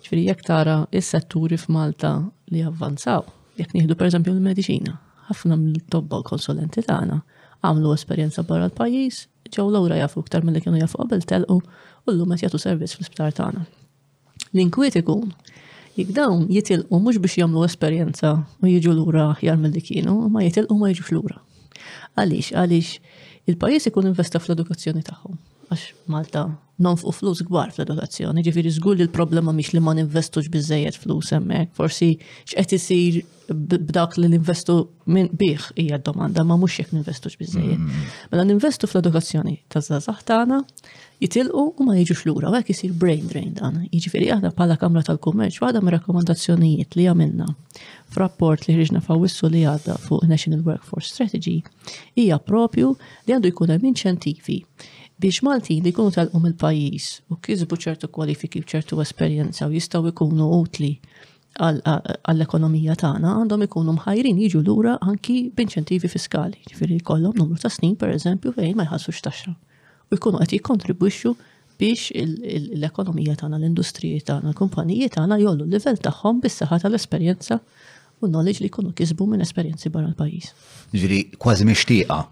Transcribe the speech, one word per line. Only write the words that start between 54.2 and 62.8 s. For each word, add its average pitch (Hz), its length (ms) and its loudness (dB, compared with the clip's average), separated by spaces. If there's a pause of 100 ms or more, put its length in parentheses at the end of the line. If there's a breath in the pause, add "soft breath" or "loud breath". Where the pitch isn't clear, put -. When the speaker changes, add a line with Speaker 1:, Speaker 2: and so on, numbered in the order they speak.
Speaker 1:
biex 190 240 0
Maltin 202 400 0
li 175 80 4
jkunu 214 220 2
telqu 170 260 2
mill-pajjiż 156 640 0 (220)
u 165 160 -6
kisbu 170 380 -2
ċertu 156 300 -6
kwalifiki 156 480 -4
u - 40 -10
ċertu 156 380 -4
esperjenza 151 640 -2
u 151 80 -2
jistgħu 165 340 -2
jkunu 156 460 2
utli 151 400 0 (640 soft breath)
għal-, 160 240 0
għall-ekonomija 160 1160 0